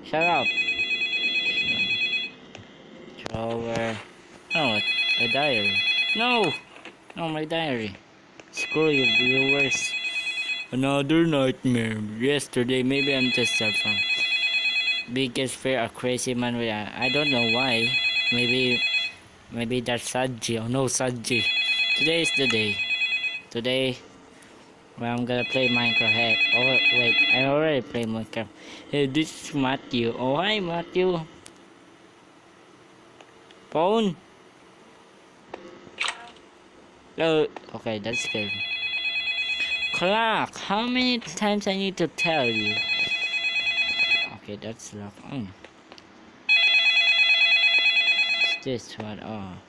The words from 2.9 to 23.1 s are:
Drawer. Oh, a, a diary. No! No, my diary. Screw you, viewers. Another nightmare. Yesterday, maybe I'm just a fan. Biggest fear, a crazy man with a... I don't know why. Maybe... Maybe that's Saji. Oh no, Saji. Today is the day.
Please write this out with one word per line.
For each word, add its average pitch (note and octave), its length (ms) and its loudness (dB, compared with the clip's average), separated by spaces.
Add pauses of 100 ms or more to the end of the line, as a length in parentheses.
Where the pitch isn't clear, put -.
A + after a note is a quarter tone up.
Drawer. A#2 720 -4 (580)
Oh, C3+ 220 2
a, G#2+ 60 2 (380)
a A#2 120 2
diary. A#2+ 400 2 (440)
No! A3+ 360 2 (640)
No, E3 120 -4
my D#3 180 -4
diary. C3+ 500 -2 (560)
Screw D#3 380 0
you, C3+ 160 2 (100)
viewers. C3+ 760 2 (800)
Another C#3 540 2
nightmare. C3 720 2 (240)
Yesterday, B2+ 600 0
maybe C#3 320 2
I'm B2+ 180 2
just B2 300 2
a A2 100 0
fan. - 240 0 (1120)
Biggest B2+ 460 -2
fear, C3 240 0
a A2+ 80 0
crazy B2+ 460 -2
man A#2+ 240 -2
with A#2 100 0
a... G#2+ 260 -4
I B2+ 140 -2
don't C#3+ 220 0
know A#2+ 260 2
why. A#2 320 2 (440)
Maybe... B2 500 2 (680)
Maybe A#2+ 300 -2
that's A#2+ 320 -2
Saji. A#2+ 480 -2
Oh A2+ 60 -6
no, C3 180 0
Saji. B2 580 0 (540)
Today E3 240 2
is D3+ 160 2
the C3+ 100 2
day. A2 300 0 (720)